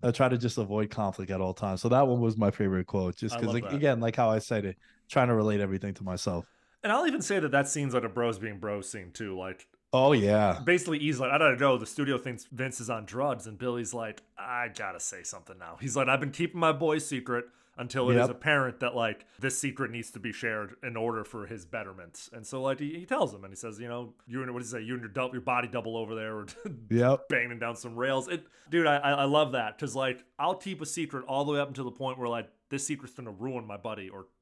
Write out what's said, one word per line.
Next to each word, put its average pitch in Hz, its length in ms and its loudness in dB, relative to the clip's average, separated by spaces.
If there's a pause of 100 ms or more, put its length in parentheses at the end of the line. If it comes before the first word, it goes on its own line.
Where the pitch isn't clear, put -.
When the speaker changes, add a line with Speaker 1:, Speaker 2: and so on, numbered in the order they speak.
Speaker 1:
I 123 100 4
try 127 180 4
to 123 80 4
just 120 200 0
avoid 107 320 0
conflict 98 420 -4
at 95 100 -2
all 95 120 0
times. 95 280 -2
So 117 80 0
that 131 180 8
one 123 120 4
was 113 180 2
my 101 140 6
favorite 95 360 0
quote, 92 280 -2
just 110 200 -4
Speaker 2:
I - 40 -4
Speaker 1:
'cause, 117 80 0
Speaker 2:
love 110 80 0
Speaker 1:
like, 120 140 0
Speaker 2:
that. 143 60 -2
Speaker 1:
again, 143 240 4
like 113 160 0
how 117 140 4
I 110 100 4
said 107 260 -2
it, 92 120 -6 (320)
trying 127 180 6
to 120 80 4
relate 107 240 4
everything 98 360 -2
to - 80 -12
myself. 90 420 -4 (380)
Speaker 2:
And 208 80 0
I'll 294 160 4
even 277 140 0
say 196 180 0
that 151 120 0
that 139 160 4
scene's, 139 260 -2
like, 117 100 2
a 113 60 -4
bros 117 300 0
being 104 200 -8
bros 104 300 -4
scene, 92 220 -12
too. 98 260 -6
Like, 92 300 -10 (260)
Speaker 1:
Oh, 135 200 8
yeah. 104 500 6
Speaker 2:
basically, 170 360 2
he's 147 200 0
like, 131 120 0
"I 143 60 4
don't 143 220 6
know, 135 180 6
the 110 80 -4
studio 139 320 0
thinks 120 280 -8
Vince 131 340 -6
is 117 100 -8
on 113 160 -4
drugs," 113 420 -2
and 104 100 -12
Billy's 120 360 -4
like, 113 280 -8 (160)
"I 120 320 -4
gotta 98 300 -8
say 90 240 -8
something 92 340 -12
now." 85 220 -16
He's 123 160 -6
like, 131 120 2
"I've 135 120 4
been 147 120 -4
keeping 170 280 -2
my 160 120 6
boy's 151 340 0
secret 123 400 -4 (340)
until 123 300 0
it 120 60 6
is 120 60 8
Speaker 1:
Yep. 120 100 4
Speaker 2:
apparent 131 480 2
that, 123 160 -2
like, 113 300 -2 (140)
this 131 180 -2
secret 131 340 -2
needs 117 200 -8
to 113 80 -14
be 110 120 -6
shared 107 520 -4
in 117 140 -6
order 113 260 -2
for 107 240 -10
his 107 180 -12
betterment." 95 680 -12
And 113 120 -14
so, 135 160 -6
like, 135 180 0
he, 151 200 -6
he 180 60 -12
tells 202 280 0
him, 98 100 -14
and 98 80 -14
he 95 40 -16
says, 110 240 -12
you 120 80 -10
know, 120 260 -8 (140)
"You 123 160 -6
and, 127 100 -6
what 123 80 -6
does 113 100 -10
he 123 80 -6
say? 110 40 -8
You 117 100 -6
and 123 80 -6
your 113 100 -10
dou-, 127 200 -2
your 123 100 -8
body 123 260 0
double 113 280 -6
over 113 200 -4
there," 110 220 -6
or 104 80 -8 (200)
<laughs> 117 240 -12
Speaker 1:
Yep. 120 400 4
Speaker 2:
banging 120 300 2
down 117 160 -4
some 113 200 -12
rails. 131 320 0
It, 175 180 -6 (240)
dude, 165 180 4
I, 147 100 6
I, 143 140 4
I 143 140 4
love 143 280 4
that, 113 240 -2
'cause, 139 180 -6
like, 131 280 -2 (140)
I'll 170 180 0
keep 185 260 -8
a 156 40 -6
secret 143 420 -6
all 139 180 0
the 147 80 0
way 143 60 2
up 139 100 0
until 135 160 -8
the 123 60 -6
point 127 280 -6
where, 120 100 -2
like, 117 200 -4 (200)
this 139 160 -4
secret's 139 280 -6
gonna 120 180 -12
ruin 117 340 -6
my 104 120 -10
buddy 101 320 -8
or 95 180 -16 (140)